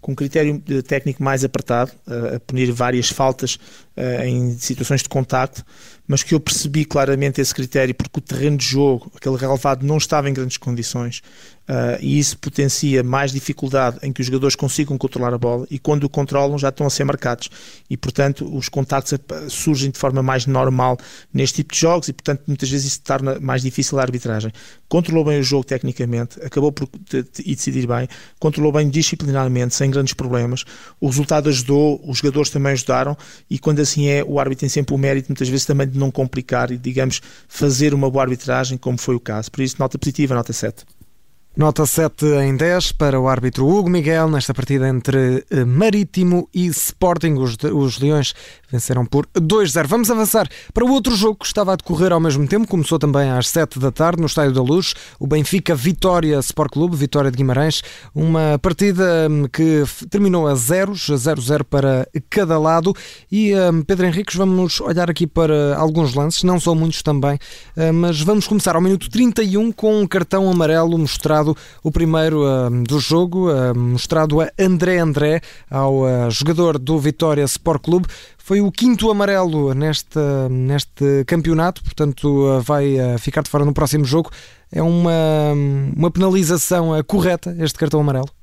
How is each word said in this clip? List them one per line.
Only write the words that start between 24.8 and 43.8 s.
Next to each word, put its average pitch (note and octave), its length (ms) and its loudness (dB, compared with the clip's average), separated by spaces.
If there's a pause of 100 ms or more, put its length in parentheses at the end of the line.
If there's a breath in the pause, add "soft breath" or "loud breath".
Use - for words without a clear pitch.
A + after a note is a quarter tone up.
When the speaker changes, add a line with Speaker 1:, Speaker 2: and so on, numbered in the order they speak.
Speaker 1:
Controlou D#3+ 360 2
bem D3 140 2
o C#3+ 40 2
jogo C3 220 0
tecnicamente, A#2+ 800 -4
acabou C#3+ 300 0
por C#3+ 160 -8 (220)
de-, C3 120 -2
de-, - 220 -12
e D#3+ 100 -4
decidir C3 320 -4
bem, A#2+ 220 -2 (300 loud breath)
controlou D3+ 340 0
bem D3+ 160 2
disciplinarmente, C3+ 840 0
sem C#3 160 0
grandes C3+ 240 0
problemas. B2 500 -4 (360 loud breath)
O - 80 -2
resultado C#3+ 400 0
ajudou, C#3+ 560 2
os B2+ 140 -6
jogadores C#3+ 320 0
também C#3 220 0
ajudaram, C3 440 -2 (320 loud breath)
e - 100 -4
quando D3+ 220 0
assim C#3+ 280 0
é, C#3+ 160 2
o C#3+ 140 -2
árbitro C3+ 220 -2
tem C#3 80 -2
sempre C#3 260 -2
o C#3 40 0
mérito, C#3 300 -2
muitas C3+ 200 -2
vezes, C3 180 -2
também C#3 220 0
de C3 100 -4
não C#3 120 0
complicar B2+ 600 -2
e, B2 80 -6
digamos, B2+ 420 -2 (280 loud breath)
fazer C#3+ 440 2
uma C#3 180 0
boa C3 140 2
arbitragem, B2+ 540 -4
como B2 200 -4
foi - 160 -2
o A#2+ 60 -2
caso. G#2+ 300 -8
Por - 120 -6
isso, C3 160 -4
nota C3+ 200 -4
positiva, C3+ 360 -2
nota A#2+ 180 -4
sete. - 320 -8 (720)
Speaker 2:
Nota D3+ 280 2
sete D3+ 400 0
em C#3 320 2
dez F3 360 0
para C3+ 280 2
o B2+ 60 2
árbitro B2+ 400 0
Hugo F3+ 240 4